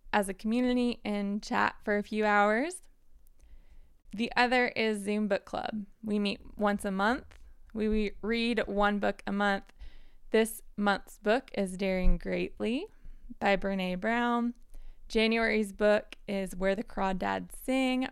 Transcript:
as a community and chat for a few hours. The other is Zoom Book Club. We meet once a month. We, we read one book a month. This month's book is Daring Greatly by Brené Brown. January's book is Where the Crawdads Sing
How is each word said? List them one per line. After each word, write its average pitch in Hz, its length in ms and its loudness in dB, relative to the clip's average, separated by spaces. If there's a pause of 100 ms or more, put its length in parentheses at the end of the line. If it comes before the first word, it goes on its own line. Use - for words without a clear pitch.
(120)
as 208 160 2
a 196 60 -6
community 247 720 0
and 202 360 -2
chat 208 420 0
for 208 140 0
a 208 60 -2
few 214 220 -2
hours. 214 560 2 (1300)
The 220 220 -4
other 247 320 4
is 214 360 -2
Zoom 208 260 -2
Book 196 160 0
Club. - 400 -6 (180)
We 208 160 -2
meet 202 220 -2 (160)
once 202 260 2
a 202 80 -2
month. 202 480 0 (340)
We, 214 140 0
we 214 240 2 (100)
read 233 460 0
one 202 320 2
book 202 260 -2
a 202 60 -4
month. 202 400 0 (600)
This 220 300 2 (140)
month's 202 440 -2
book 220 340 2
is 185 240 -2
Daring 185 400 6
Greatly 208 720 -4 (520)
by 196 160 4
Brené 185 420 -2
Brown. 240 580 0 (520)
January's 220 640 2
book 208 460 2 (100)
is 196 260 -4
Where 190 220 0
the 233 80 -4
Crawdads 190 680 -2 (140)
Sing 262 460 0